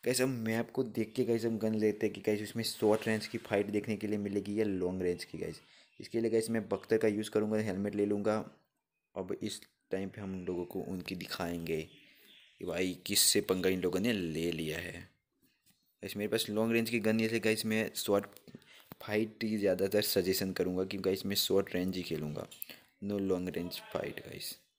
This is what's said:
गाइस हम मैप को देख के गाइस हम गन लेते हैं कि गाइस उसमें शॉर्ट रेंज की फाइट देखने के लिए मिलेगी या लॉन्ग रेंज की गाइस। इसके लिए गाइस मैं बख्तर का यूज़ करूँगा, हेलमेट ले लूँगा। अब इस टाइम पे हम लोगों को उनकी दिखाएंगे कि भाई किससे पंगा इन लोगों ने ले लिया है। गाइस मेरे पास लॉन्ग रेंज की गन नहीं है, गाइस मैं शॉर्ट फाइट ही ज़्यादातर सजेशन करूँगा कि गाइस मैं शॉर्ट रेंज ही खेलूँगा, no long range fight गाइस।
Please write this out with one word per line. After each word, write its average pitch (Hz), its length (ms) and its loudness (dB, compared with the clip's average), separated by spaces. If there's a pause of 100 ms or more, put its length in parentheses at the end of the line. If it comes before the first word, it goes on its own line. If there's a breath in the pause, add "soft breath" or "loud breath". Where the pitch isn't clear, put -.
गाइस 123 160 2
हम 131 100 2 (100)
मैप 113 300 0
को 135 140 -2
देख 110 300 -2
के 127 100 2
गाइस 113 200 2
हम 113 140 2
गन 110 160 2
लेते 107 320 2
हैं 101 80 0
कि 98 60 -8
गाइस 107 220 2
उसमें 110 220 -6
शॉर्ट 107 440 4
रेंज 107 180 0
की - 140 -6
फाइट 101 280 0
देखने 104 280 0
के 107 100 -6
लिए 104 120 0
मिलेगी 101 420 -2
या 110 40 4
लॉन्ग 92 380 0
रेंज 87 220 0
की - 140 -12
गाइस। 82 220 -8 (400 soft breath)
इसके - 200 -2
लिए 113 100 2
गाइस 113 200 2
मैं 110 180 0
बख्तर 107 300 2
का 113 100 4
यूज़ 107 220 0
करूँगा, 107 280 2
हेलमेट 101 360 0
ले 104 120 2
लूँगा। 104 300 2 (800)
अब 95 280 -6
इस 107 180 -6 (300)
टाइम 95 180 -4
पे 98 120 -12
हम 95 140 -6 (100)
लोगों 87 220 -2
को 92 160 -6
उनकी 92 340 -6
दिखाएंगे 85 680 -4 (760 loud breath)
कि - 40 -8
भाई 90 300 -2 (120)
किससे - 340 4
पंगा 92 280 2
इन 92 120 2
लोगों 90 200 0
ने 117 120 0
ले 85 400 -2
लिया 78 260 -4
है। 87 140 -8
गाइस - 1200 -16
मेरे 104 120 -2
पास 110 220 0
लॉन्ग 110 220 2
रेंज 113 180 2
की 117 100 0
गन 110 160 4
नहीं 110 120 2
है, 113 120 0
गाइस 110 260 2
मैं 110 300 0
शॉर्ट 101 300 2 (760 loud breath)
फाइट 110 420 -2
ही 110 140 0
ज़्यादातर 98 460 4
सजेशन 95 480 2
करूँगा 92 320 0
कि 98 140 -6
गाइस 95 280 0
मैं 98 120 0
शॉर्ट 95 360 2
रेंज 92 220 0
ही 90 60 -4
खेलूँगा, 76 440 -4 (580 loud breath)
no 101 180 -2
long 90 280 0
range - 280 -6 (140)
fight - 280 -4
गाइस। - 360 -12 (220)